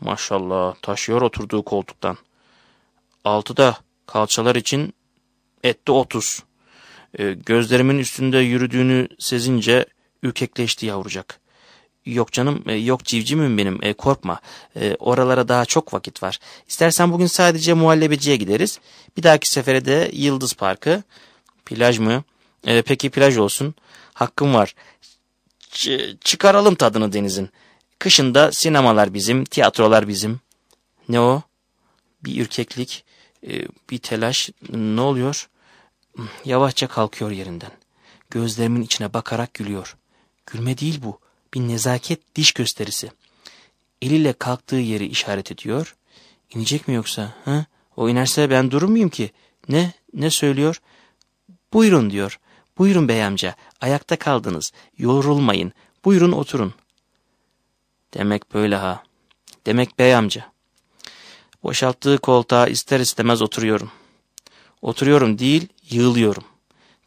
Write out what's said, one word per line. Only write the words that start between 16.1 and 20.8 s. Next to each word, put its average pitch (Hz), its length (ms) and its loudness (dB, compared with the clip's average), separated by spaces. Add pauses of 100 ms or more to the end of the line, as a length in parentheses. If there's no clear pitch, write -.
var. 95 160 -6 (300)
İstersen 170 440 2
bugün 175 140 0
sadece 170 480 2
muhallebeciye 156 640 4
gideriz. 107 440 -2 (360)
Bir 175 60 -6
dahaki 156 280 6
sefere 131 340 0
de 139 280 0
Yıldız 135 420 -2
Parkı." 147 480 -2 (640)